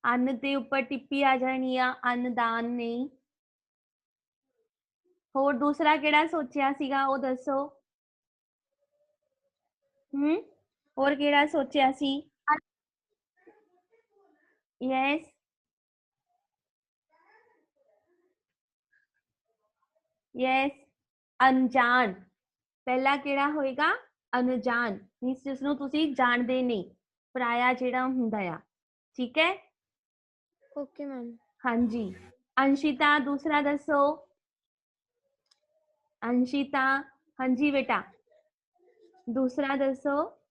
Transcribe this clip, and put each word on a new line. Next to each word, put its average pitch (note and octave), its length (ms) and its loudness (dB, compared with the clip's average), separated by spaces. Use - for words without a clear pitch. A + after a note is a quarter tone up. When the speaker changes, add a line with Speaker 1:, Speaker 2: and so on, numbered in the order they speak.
Speaker 1:
ਅੰਨ B3 320 0
ਦੇ C#4 180 -2
ਉੱਪਰ C4+ 260 -4
ਟਿੱਪੀ C#4 420 -4
ਆ C4 140 4
ਜਾਣੀ B3+ 400 -2
ਆ, B3+ 160 0
ਅੰਨਦਾਨ A#3+ 600 -2
ਨਹੀਂ। A#3+ 440 -4
ਹੋਰ C#4 180 2
ਦੂਸਰਾ D4 440 2
ਕਿਹੜਾ D4+ 300 2
ਸੋਚਿਆ C#4+ 460 -2
ਸੀਗਾ, C#4 320 -2
ਉਹ C4+ 120 0
ਦੱਸੋ। C4+ 500 -4
ਹਮ, D4+ 260 0
ਹੋਰ C#4 180 2
ਕਿਹੜਾ C#4+ 300 4
ਸੋਚਿਆ C#4 460 2
ਸੀ? C#4 400 -4
ਯੈੱਸ। C4+ 400 0
ਯੈੱਸ, C4 360 2
ਅਣਜਾਣ। B3 720 4
ਪਹਿਲਾ C4 320 2
ਕਿਹੜਾ C#4 320 -2
ਹੋਏਗਾ? D4 440 0
ਅਣਜਾਣ, A#3+ 580 0
ਮੀਨਸ C4 200 -6
ਜਿਸ C4+ 180 -8
ਨੂੰ C#4+ 160 0
ਤੁਸੀਂ C#4+ 380 -2
ਜਾਣਦੇ B3 460 2
ਨਹੀਂ, A#3 300 -2
ਪਰਾਇਆ B3 400 0
ਜਿਹੜਾ B3+ 320 -2
ਹੁੰਦਾ A#3+ 320 -2
ਆ, F3+ 220 -6
ਠੀਕ B3 220 -4
ਹੈ? F4+ 280 0
Speaker 2:
ਓਕੇ C#4+ 280 -10
ਮੈਮ। A#3+ 320 -12
Speaker 1:
ਹਾਂਜੀ, A#3 500 0
ਅੰਸ਼ਿਤਾ, D4 600 4
ਦੂਸਰਾ C#4+ 420 0
ਦੱਸੋ। C#4+ 680 0
ਅੰਸ਼ਿਤਾ, C4+ 800 0
ਹਾਂਜੀ C4 320 0
ਬੇਟਾ, C4 320 0
ਦੂਸਰਾ C4+ 460 0
ਦੱਸੋ। C#4 760 -2